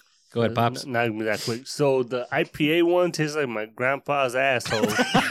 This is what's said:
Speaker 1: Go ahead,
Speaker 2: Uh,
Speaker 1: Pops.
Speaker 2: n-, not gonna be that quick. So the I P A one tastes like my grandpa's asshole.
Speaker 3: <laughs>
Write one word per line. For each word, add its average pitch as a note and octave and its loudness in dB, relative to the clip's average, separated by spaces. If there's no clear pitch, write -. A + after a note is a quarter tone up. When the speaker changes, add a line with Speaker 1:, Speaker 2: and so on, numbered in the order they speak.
Speaker 1:
Go A#2 -2
ahead, A2+ 2
Speaker 2:
Uh, A2+ -8
Speaker 1:
Pops. A#2+ 0
Speaker 2:
n-, C#3+ -10
not A#2+ 2
gonna A2 -4
be A2 -4
that G#2 0
quick. B2 -6
So C3+ 0
the A#2+ -6
I D3+ 0
P D3+ 0
A E3+ 4
one F3 4
tastes D3+ -4
like C#3+ 0
my G#2+ -4
grandpa's C3 -2
asshole. C3+ 2
Speaker 3:
<laughs> G#3 0